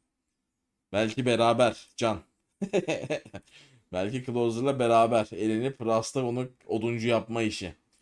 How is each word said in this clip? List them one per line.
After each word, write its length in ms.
Belki 340
beraber 600
Can. 220
<laughs> 100
Belki 320
Closer'la 540
beraber 540
elenip 480
Rust'a 440
onu 240
oduncu 420
yapma 340
işi. 320